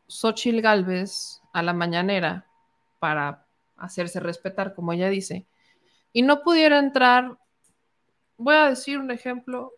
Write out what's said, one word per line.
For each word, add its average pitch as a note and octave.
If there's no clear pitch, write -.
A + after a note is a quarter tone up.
Xochitl A3+
Gálvez F#3+
a E3+
la F3
mañanera F3
para D3
hacerse F3+
respetar, F#3
como E3+
ella F3+
dice, F#3+
y A#3
no C#4+
pudiera D#4
entrar, B3+
voy C#4
a D4+
decir C4+
un C4
ejemplo, B3